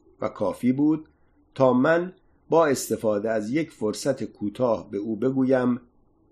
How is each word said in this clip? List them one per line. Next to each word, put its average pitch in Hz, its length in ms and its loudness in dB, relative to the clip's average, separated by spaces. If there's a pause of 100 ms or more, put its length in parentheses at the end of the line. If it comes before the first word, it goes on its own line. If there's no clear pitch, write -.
(200)
و 107 80 -2
کافی 107 440 -2
بود 151 360 0 (460)
تا 131 180 4
من 165 400 2 (360)
با 160 180 4
استفاده 110 640 0
از 110 200 -4
یک 156 200 -2
فرصت 113 540 -4
کوتاه 104 680 -4
به 107 80 -6
او 110 180 -6
بگویم 127 640 0 (520)